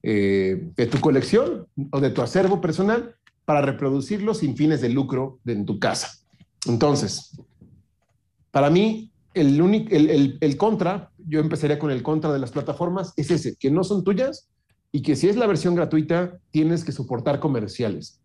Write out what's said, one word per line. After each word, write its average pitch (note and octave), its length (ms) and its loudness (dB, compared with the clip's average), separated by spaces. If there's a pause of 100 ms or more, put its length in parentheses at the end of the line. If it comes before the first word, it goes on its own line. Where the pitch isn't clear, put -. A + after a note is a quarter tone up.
eh, G2 720 0
de A#2+ 120 0
tu C#3 120 0
colección F#3+ 680 2 (240)
o C#3 80 -2
de C3+ 100 2
tu A#2 120 -2
acervo F#3 380 2
personal G3 560 -2 (300)
para D3 160 2
reproducirlo C#3 720 -2
sin C3+ 220 -2
fines D3 260 2
de B2 80 0
lucro C3 540 -2
de, A#2 100 -4
en G#2 120 -4
tu G2+ 120 -4
casa. - 320 -4 (560)
Entonces, B2 720 -2 (1120)
para C#3+ 180 2
mí, G#3+ 420 2 (220)
el D3 280 4
únic-, G#3 300 2
el, D#3 180 6
el, C#3 300 2
el C#3+ 180 0
contra, G3+ 600 0
yo D#3 240 -2
empezaría D3+ 360 0
con D3+ 140 -2
el B2+ 100 -2
contra D3+ 300 0
de C#3 80 0
las B2+ 120 -6
plataformas, F3 680 -4
es D3 120 -4
ese, - 280 -2
que C3+ 120 0
no F3 140 2
son F#3 220 -2
tuyas B3 440 -2 (420)
y C#3 100 -4
que D3 140 2
si - 120 2
es G#3 80 4
la A#3+ 120 2
versión F3 280 2
gratuita, E3 640 0 (120)
tienes E3 320 2
que - 80 -6
soportar B2+ 480 -4
comerciales. G#2+ 840 -4